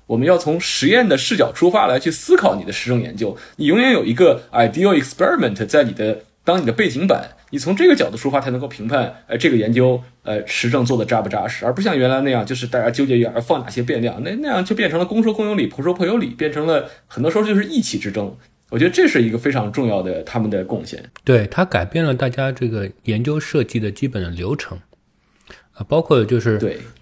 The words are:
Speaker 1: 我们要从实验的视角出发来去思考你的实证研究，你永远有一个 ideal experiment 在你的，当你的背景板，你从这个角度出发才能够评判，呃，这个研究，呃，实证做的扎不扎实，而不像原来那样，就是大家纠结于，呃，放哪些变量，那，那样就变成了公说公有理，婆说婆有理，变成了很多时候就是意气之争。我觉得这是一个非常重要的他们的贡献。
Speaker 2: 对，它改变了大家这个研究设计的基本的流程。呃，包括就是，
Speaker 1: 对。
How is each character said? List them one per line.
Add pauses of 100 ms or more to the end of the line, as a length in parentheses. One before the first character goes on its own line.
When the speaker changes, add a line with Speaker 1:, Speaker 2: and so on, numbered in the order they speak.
Speaker 1:
我
们
要
从
实
验
的
视
角
出
发
来
去
思
考
你
的
实
证
研
究， (180)
你
永
远
有
一
个
ideal
experiment (120)
在
你
的， (180)
当
你
的
背
景
板， (200)
你
从
这
个
角
度
出
发
才
能
够
评
判，
呃，
这
个
研
究， (220)
呃，
实
证
做
的
扎
不
扎
实，
而
不
像
原
来
那
样，
就
是
大
家
纠
结
于，
呃，
放
哪
些
变
量，
那，
那
样
就
变
成
了
公
说
公
有
理，
婆
说
婆
有
理，
变
成
了 (160)
很
多
时
候
就
是
意
气
之
争。 (360)
我
觉
得
这
是
一
个
非
常
重
要
的
他
们
的
贡
献。 (200)
Speaker 2:
对，
它
改
变
了
大
家
这
个 (120)
研
究
设
计
的
基
本
的
流
程。 (960)
呃，
包
括
就
是，
Speaker 1:
对。 (220)